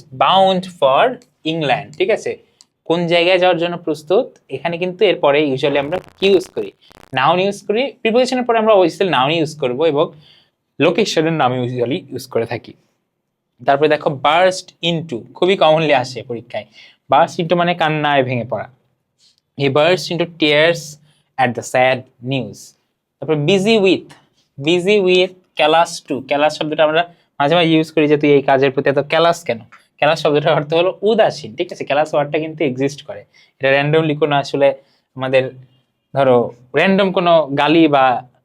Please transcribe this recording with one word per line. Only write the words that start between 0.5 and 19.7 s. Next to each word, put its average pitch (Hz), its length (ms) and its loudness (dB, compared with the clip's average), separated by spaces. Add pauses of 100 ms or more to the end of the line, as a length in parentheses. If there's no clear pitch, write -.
for 156 340 2 (320)
England, 131 520 -4
ঠিক 190 120 -2
আছে? 185 260 -4 (480)
কোন 170 220 -2
জায়গায় 170 320 2
যাওয়ার 180 200 2
জন্য 170 200 -4
প্রস্তুত? 170 580 -4 (120)
এখানে 170 300 -8
কিন্তু 180 260 -2
এরপরে 156 420 2
usually 139 320 -2
আমরা 147 200 -4
কি - 280 -6
ইউজ 196 220 2
করি? 196 240 -10 (420)
নাউন 151 260 2
ইউজ 196 260 -4
করি। 226 260 -2
প্রিপোজিশনের 247 520 -2
পরে 233 140 0
আমরা 220 160 2
obviously 185 360 2
নাউন 135 200 0
ইউজ 160 300 -2
করব 127 220 -2
এবং 160 300 0 (680)
লোকেশনের 165 520 0
নাম 127 300 0
usually 123 380 -4 (100)
ইউজ 127 160 -12
করে 117 200 -4
থাকি। 107 260 -12 (960)
তারপরে 139 220 2
দেখো, 151 340 -2
burst 180 460 0 (140)
into, 160 500 -6
খুবই 185 240 0
কমনলি 156 380 2
আসে 127 280 -4
পরীক্ষায়। 113 440 -12 (440)
Burst 165 300 2
into 175 160 0
মানে 175 180 0
কান্নায় 151 480 0
ভেঙে 120 220 -4
পড়া। 104 240 -8 (920)
He 139 80 2
burst 156 440 2